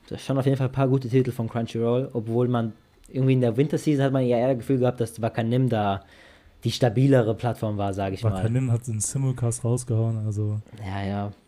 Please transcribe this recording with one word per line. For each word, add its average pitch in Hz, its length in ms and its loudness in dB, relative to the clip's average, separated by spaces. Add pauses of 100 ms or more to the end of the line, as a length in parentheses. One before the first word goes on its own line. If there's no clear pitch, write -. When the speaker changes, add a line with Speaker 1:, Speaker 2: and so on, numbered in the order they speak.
Speaker 1:
da - 100 -10
schon 135 200 -4
auf 127 80 0
jeden 135 100 2
Fall 135 120 0
ein - 40 -10
paar 135 160 0
gute 131 200 0
Titel 127 240 2
von 113 160 -4
Crunchyroll, 117 640 -2
obwohl 117 360 0
man 117 240 0 (380)
irgendwie 131 220 2
in 127 80 4
der 113 160 2
Winterseason 147 480 2
hat 131 80 2
man 131 120 2
ja 120 140 2
eher 123 100 2
das 131 100 2
Gefühl 131 200 0
gehabt, 123 220 2
dass 113 200 -6
Wakanim 117 480 0
da 104 360 0 (600)
die 120 80 -2
stabilere 123 640 4
Plattform 110 420 -4
war, 98 180 -2
sag 98 200 -2
ich 104 100 -4
mal. 104 80 4
Speaker 2:
Wakanim 117 400 0
hat 117 160 -2
einen 110 120 -4
Simulcast 127 640 -2
rausgehauen, 113 600 0
also 107 320 -2 (260)
Speaker 1:
Ja, 98 200 -6
ja. 101 280 -4 (160)